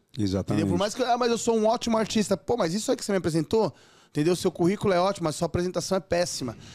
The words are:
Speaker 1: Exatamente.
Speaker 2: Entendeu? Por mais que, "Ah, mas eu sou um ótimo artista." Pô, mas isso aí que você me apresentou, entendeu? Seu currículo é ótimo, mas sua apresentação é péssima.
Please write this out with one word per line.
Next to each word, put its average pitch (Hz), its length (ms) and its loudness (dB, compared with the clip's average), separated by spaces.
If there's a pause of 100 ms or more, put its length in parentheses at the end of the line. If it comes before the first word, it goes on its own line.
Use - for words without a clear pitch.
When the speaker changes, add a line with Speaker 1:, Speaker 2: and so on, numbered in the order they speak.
(180)
Speaker 1:
Exatamente. 98 460 0
Speaker 2:
Entendeu? 98 140 0
Por - 20 0
mais 202 160 -2
que, 254 80 -2
"Ah, 240 140 2
mas 240 120 0
eu 233 80 2
sou 226 200 0
um 214 100 2
ótimo 226 300 0
artista." 208 400 0
Pô, - 180 -2
mas 180 180 0
isso 214 160 -4
aí 262 80 2
que - 80 -12
você - 60 -4
me 196 80 2
apresentou, 165 520 0 (380)
entendeu? 156 260 2
Seu 175 160 -2
currículo 190 420 0
é 175 60 4
ótimo, 185 260 0
mas 156 100 -2
sua 170 100 -2
apresentação 180 500 -2
é 190 60 0
péssima. 170 560 -4 (180)